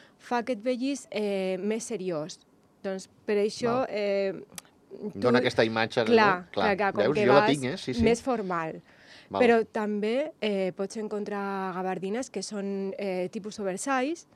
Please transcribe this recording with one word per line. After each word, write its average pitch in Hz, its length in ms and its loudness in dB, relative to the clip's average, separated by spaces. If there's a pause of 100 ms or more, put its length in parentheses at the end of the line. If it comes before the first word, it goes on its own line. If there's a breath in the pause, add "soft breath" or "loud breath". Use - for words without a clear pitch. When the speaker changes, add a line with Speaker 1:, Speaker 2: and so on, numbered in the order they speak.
(160 soft breath)
Speaker 1:
fa 240 280 -2
que 262 80 -2
et 208 100 -8
vegis, 254 480 -4
eh, 190 500 -2
més 214 240 -2
seriós. 175 540 -6 (440)
Doncs 190 280 -6 (160)
per 208 120 2
això, 233 420 0
Speaker 2:
Val. 254 100 0
Speaker 1:
eh, 196 420 0 (800)
tu 95 60 -12
Speaker 2:
Dona 120 220 4
aquesta 127 240 4
imatge, 113 360 2
no? 113 60 2
Speaker 1:
Clar, 202 440 6
Speaker 2:
Clar. - 20 -
Speaker 1:
clar, 202 240 2
clar, 196 180 0
com 214 80 2
Speaker 2:
Veus? 127 120 2
Speaker 1:
que 208 120 2
Speaker 2:
Jo - 80 8
la - 60 8
Speaker 1:
vas - 100 6
Speaker 2:
tinc, 139 140 0
eh? 139 120 -2
Sí, - 180 -6
sí. 233 80 0
Speaker 1:
més 233 200 4
formal. 180 580 -4 (480 loud breath)
Speaker 2:
Val. 196 140 2
Speaker 1:
Però 226 280 6
també, 220 720 -2
eh, 196 340 0
pots 196 220 -6
encontrar 202 800 -6
gabardines 185 560 -4
que 190 120 -8
són, 196 540 -6
eh, 185 340 -4
tipus 208 300 -10
oversize, 254 760 -4